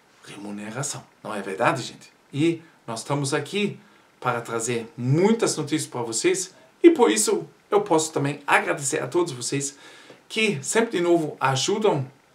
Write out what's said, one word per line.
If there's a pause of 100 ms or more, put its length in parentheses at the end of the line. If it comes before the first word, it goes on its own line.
(260)
remuneração. (200)
Não
é
verdade,
gente? (200)
E (240)
nós
estamos
aqui (400)
para
trazer
muitas
notícias
para
vocês (300)
e
por
isso (240)
eu
posso
também
agradecer
a
todos
vocês (500)
que
sempre
de
novo
ajudam (300)